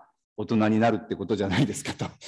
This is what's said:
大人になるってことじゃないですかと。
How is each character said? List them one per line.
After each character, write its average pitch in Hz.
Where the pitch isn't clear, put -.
大 104
人 107
に 107
な 117
る 110
っ -
て -
こ 98
と 107
じ 101
ゃ 98
な 92
い 139
で 101
す -
か -
と。 -